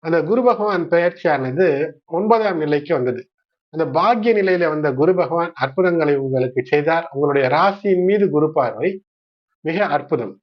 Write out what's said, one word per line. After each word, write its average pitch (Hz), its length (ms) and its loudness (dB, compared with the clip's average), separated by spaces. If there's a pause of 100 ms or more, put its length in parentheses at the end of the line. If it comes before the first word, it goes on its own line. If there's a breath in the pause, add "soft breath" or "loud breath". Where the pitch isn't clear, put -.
அந்த 165 200 0
குரு 214 200 0
பகவான் 208 480 0
பெயர்ச்சியானது 170 720 0 (520)
ஒன்பதாம் 208 440 2
நிலைக்கு 147 320 -2
வந்தது. 123 280 -2 (520)
அந்த 160 160 -2
பாக்கிய 214 440 2
நிலையில 185 360 2
வந்த 151 240 -2
குரு 160 220 2
பகவான் 170 400 -2
அற்புதங்களை 156 640 0
உங்களுக்கு 131 460 -2
செய்தார். 160 460 0
உங்களுடைய 139 400 0
ராசியின் 185 560 2
மீது 202 240 2
குரு 151 220 0
பார்வை 131 400 -2 (760)
மிக 175 220 -2
அற்புதம். 143 560 -4